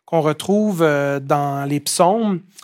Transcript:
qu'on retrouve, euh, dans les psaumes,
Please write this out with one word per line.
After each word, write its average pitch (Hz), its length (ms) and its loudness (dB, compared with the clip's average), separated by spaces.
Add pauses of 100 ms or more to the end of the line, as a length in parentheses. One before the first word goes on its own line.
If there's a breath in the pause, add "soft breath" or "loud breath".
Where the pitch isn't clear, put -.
qu'on 165 140 0
retrouve, 185 640 0
euh, 143 380 0
dans 143 480 -2
les 143 120 -2
psaumes, 190 600 0 (240 soft breath)